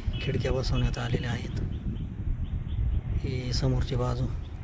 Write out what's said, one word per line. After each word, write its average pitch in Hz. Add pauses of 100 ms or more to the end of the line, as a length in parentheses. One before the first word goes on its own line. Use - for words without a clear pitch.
(220)
खिडक्या 131
बसवण्यात 127
आलेल्या 120
आहेत. - (1600)
ही 127
समोरची 127
बाजू 123 (360)